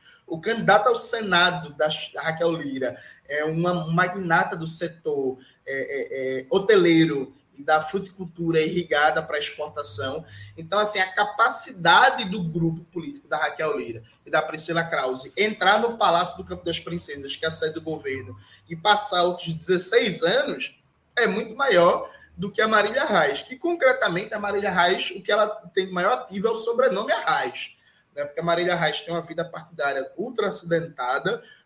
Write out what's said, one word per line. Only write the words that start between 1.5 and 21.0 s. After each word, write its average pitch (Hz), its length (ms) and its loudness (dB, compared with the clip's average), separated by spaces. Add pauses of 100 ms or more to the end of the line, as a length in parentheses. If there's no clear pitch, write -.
da 151 140 2 (300)
Raquel 160 340 0
Lira 135 440 -6 (320)
é 147 160 -2
uma 165 460 -2
magnata 180 680 0
do 160 120 -6
setor, 139 680 -4 (280)
é, 135 60 -6
é, 131 720 -4
é, - 60 -16
hoteleiro 165 840 4 (220)
e 143 60 -16
da 156 180 4
fruticultura 170 800 -4
irrigada 160 600 2
pra 151 160 -6
exportação. 143 840 -6 (320)
Então, 165 240 -2
assim, 208 180 0
a 190 140 0
capacidade 214 1120 4
do 185 180 -4
grupo 165 440 0
político 151 420 -12
da 156 80 -2
Raquel 151 400 -2
Lira 117 260 -8 (240)
e - 40 -20
da 156 120 2
Priscila 160 400 -4
Krause 131 540 -4
entrar 214 440 2
no 233 160 -2
Palácio 180 400 2
do 190 80 -12
Campo 180 200 -6
das 165 160 0
Princesas, 143 560 -10
que - 80 -6
é 160 40 0
a 160 40 -4
sede 160 220 -4
do 165 60 -10
governo, 143 560 -8 (320)
e 170 60 -12
passar 196 480 2
outros 175 320 0
dezesseis 185 680 0
anos 262 520 0 (380)